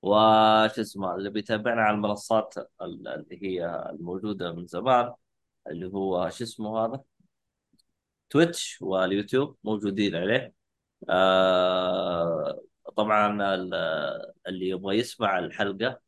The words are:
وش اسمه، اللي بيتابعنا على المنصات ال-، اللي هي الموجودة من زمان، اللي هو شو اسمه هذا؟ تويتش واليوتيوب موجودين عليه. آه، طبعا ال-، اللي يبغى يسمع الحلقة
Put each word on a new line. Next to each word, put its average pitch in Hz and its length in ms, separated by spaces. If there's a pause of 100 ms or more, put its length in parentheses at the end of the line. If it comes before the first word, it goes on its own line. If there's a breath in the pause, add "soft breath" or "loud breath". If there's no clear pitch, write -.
وش 110 760
اسمه، 95 360
اللي 98 140
بيتابعنا 107 520
على 107 140
المنصات 104 640
ال-، - 500
اللي 76 360
هي 87 460
الموجودة 90 600
من 85 140
زمان، 120 480 (540)
اللي 85 200
هو 95 420
شو 104 140
اسمه 110 420
هذا؟ 135 160 (1300)
تويتش 170 520
واليوتيوب 98 840
موجودين 101 520
عليه. 98 380 (560)
آه، 92 1500 (340)
طبعا 104 600
ال-، 80 800 (140)
اللي 92 220
يبغى 95 280
يسمع 104 420
الحلقة 98 680